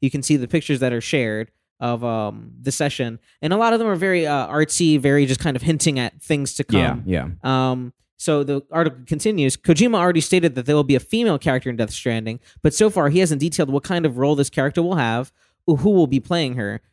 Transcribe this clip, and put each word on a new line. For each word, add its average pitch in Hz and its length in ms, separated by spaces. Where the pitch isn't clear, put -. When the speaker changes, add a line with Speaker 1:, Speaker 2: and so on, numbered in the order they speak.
Speaker 1:
you 135 100
can 139 120
see 151 140
the 123 120
pictures 147 320
that 127 140
are 117 80
shared 110 480
of, 120 220
um, 110 500
the 131 100
session. 123 460
And 156 100
a 202 60
lot 226 160
of 226 40
them 226 100
are 185 60
very, 175 320
uh, 139 220
artsy, 151 500
very 139 280
just 131 140
kind 151 140
of 123 60
hinting 156 380
at 120 240
things 143 320
to - 100
come. 82 400
Speaker 2:
Yeah, 82 220
yeah. 131 280
Speaker 1:
Um, 127 200
so 147 260
the 139 200
article 156 340
continues, 156 520
"Kojima 214 400
already 175 240
stated 170 320
that 123 100
there 147 120
will 147 60
be 139 140
a 123 40
female 220 380
character 131 300
in 120 80
Death 110 140
Stranding, 113 500
but 147 100
so 214 160
far 170 220
he 165 80
hasn't 156 240
detailed 156 260
what 135 160
kind 175 220
of 127 100
role 139 180
this 139 160
character 147 320
will 175 140
have, 120 340
or 165 100
who 160 140
will 185 160
be 131 140
playing 151 340
her. 107 260